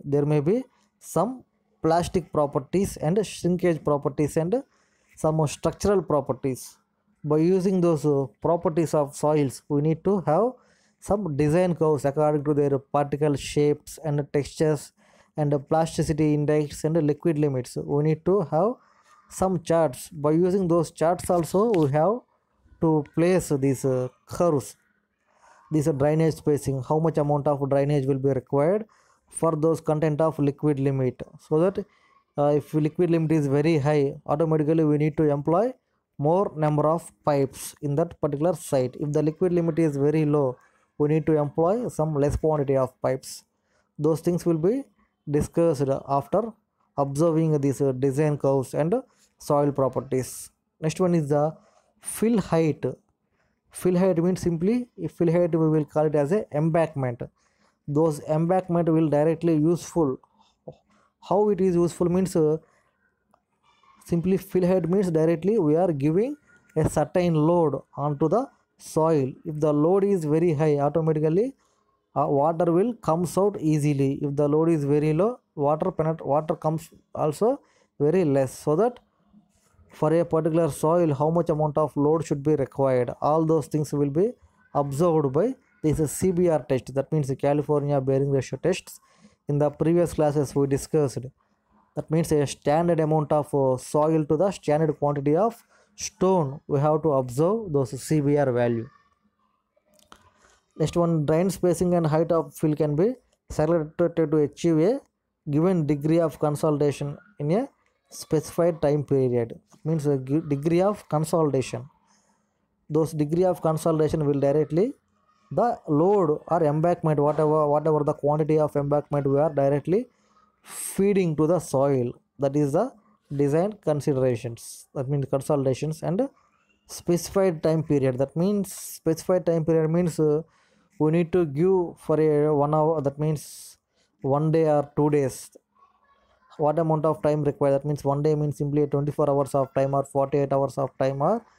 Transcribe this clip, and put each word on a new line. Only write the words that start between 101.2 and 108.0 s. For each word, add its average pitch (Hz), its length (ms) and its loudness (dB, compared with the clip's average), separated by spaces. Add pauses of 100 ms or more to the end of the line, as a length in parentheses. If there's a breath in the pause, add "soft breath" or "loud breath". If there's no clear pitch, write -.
drain 165 240 0
spacing 175 420 0
and 170 140 2
height 156 260 0
of 151 220 -2
fill 156 200 -2
can 147 220 -2
be 208 180 0 (360)
selected 160 800 0
to 156 80 2
achieve 151 400 0
a 220 220 2 (500)
given 160 360 2
degree 151 340 0
of 160 180 -2
consolidation 147 800 -2 (200)
in 147 140 -2
a 247 160 -2 (400)